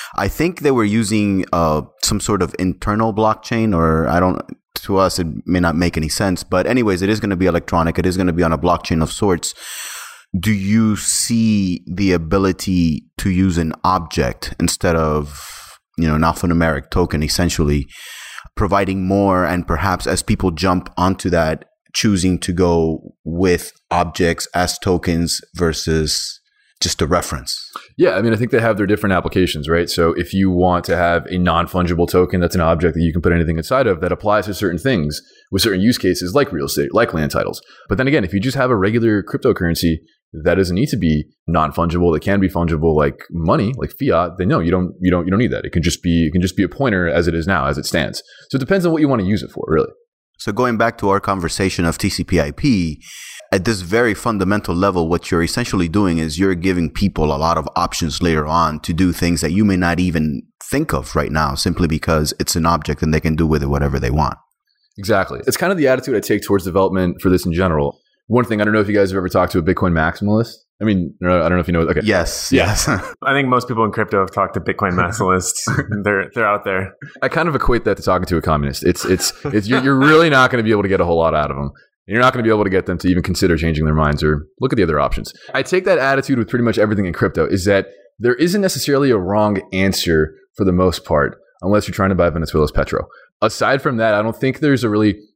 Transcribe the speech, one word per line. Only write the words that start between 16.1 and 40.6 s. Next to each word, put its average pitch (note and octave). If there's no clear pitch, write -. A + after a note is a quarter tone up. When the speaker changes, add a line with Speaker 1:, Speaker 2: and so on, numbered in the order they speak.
Speaker 1:
an D#2
alphanumeric E2
token, E2
essentially D2+
providing F#2+
more, F#2+
and F2
perhaps F2+
as F2+
people F#2+
jump F2+
onto F#2
that, D#2+
choosing F#2
to -
go E2+
with E2+
objects E2+
as F2
tokens E2+
versus D#2+
just -
a D#2+
reference? D2
Speaker 2:
Yeah, D#3+
I F#2+
mean, A2+
I -
think A2+
they B2
have A2
their G2+
different G2+
applications, E2
right? E2+
So E2
if E2
you F#2+
want F2+
to E2+
have E2+
a F2+
non-fungible E2+
token F2+
that's F2
an F2+
object E2
that E2
you E2
can F2
put F2
anything E2
inside B2+
of F2
that F2
applies G#2
to G#2
certain F2
things E2
with F#2+
certain G2
use A2+
cases F2+
like C#3
real D2
estate, C#2+
like A2+
land D#2
titles. -
But G2
then C3
again, C#3
if F2
you G2+
just B2+
have B2+
a B2+
regular G#2+
cryptocurrency F2
that E2+
doesn't F2+